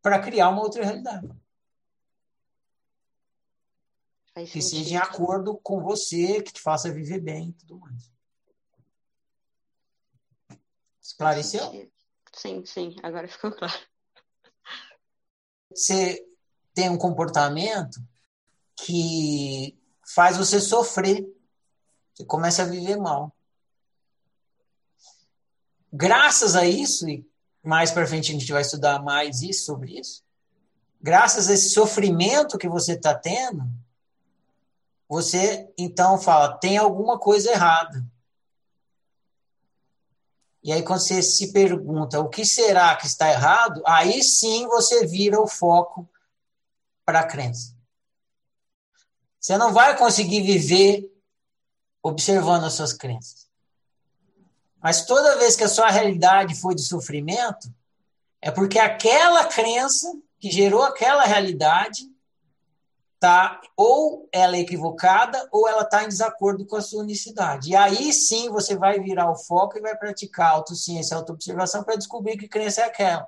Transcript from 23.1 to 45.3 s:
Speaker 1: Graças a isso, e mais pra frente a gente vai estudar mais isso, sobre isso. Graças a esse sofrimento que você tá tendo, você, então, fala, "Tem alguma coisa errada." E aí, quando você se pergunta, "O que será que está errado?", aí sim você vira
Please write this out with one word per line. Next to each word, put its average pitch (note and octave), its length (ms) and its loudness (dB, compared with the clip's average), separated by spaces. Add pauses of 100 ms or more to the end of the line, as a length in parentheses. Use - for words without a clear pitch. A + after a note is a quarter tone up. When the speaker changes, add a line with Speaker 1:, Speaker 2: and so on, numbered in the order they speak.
Speaker 1:
Graças G3+ 640 4
a F3 100 4
isso, F3 440 -2
e C3+ 180 -12 (360)
mais D#3+ 280 0
pra E3 140 -2
frente D#3 260 -6
a D3+ 60 -8
gente C3 140 -8
vai C#3+ 100 0
estudar C#3+ 400 -2
mais C#3+ 400 -4
isso, F#3 240 -8
sobre C#3 320 -12
isso. - 240 -18 (800)
Graças G3 480 4
a G3+ 40 4
esse - 160 2
sofrimento G#3 880 2
que F3+ 100 -8
você E3+ 300 -4
tá D3+ 180 0
tendo, A3+ 480 -6 (1400)
você, F3+ 720 -2
então, F3+ 400 2
fala, D3+ 400 2
"Tem G3 200 -2
alguma G#3+ 400 0
coisa G3+ 340 2
errada." E3 540 2 (2500)
E D3 100 -8
aí, D#3+ 100 0
quando - 180 -2
você - 220 0
se G3 300 -2
pergunta, D#3 680 0
"O D#3 100 -4
que G#3+ 160 -6
será F3+ 500 4
que - 100 -12
está D#3 240 0
errado?", D#3 560 2
aí F3 380 4
sim A3+ 440 0
você A#3 380 4
vira G3 340 2